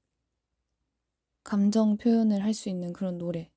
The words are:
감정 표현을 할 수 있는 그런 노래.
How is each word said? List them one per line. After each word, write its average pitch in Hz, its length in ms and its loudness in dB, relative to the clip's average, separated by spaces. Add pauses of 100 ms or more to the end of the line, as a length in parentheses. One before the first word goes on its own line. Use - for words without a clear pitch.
(1400)
감정 208 540 2
표현을 220 460 2
할 220 100 0
수 214 160 -6
있는 175 240 -6
그런 180 240 -6
노래. 170 400 -6